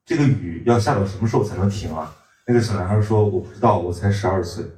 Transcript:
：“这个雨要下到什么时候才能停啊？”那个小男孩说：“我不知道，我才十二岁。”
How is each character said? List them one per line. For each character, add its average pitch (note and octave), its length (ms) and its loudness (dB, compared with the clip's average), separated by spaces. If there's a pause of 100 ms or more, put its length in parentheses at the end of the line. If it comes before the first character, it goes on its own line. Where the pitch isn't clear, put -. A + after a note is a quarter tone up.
：“这 E3 120 0
个 D3 60 4
雨 F2+ 420 0
要 A#2+ 120 4
下 A2 180 0
到 G2 100 0
什 - 120 -8
么 A2+ 80 -2
时 G#2 120 0
候 - 80 2
才 - 100 -8
能 G2 140 0
停 F2+ 260 -6
啊？” D#2 180 -10 (320)
那 B2 80 0
个 A#2+ 60 6
小 G2+ 140 0
男 F2+ 120 -4
孩 G#2 160 2
说 G#2+ 280 2
：“我 F2+ 100 -2
不 - 140 -10
知 - 80 -18
道， F2+ 180 4
我 F2 140 -4
才 G2+ 180 0
十 - 160 -2
二 F#2 160 0
岁。” - 220 -8 (120)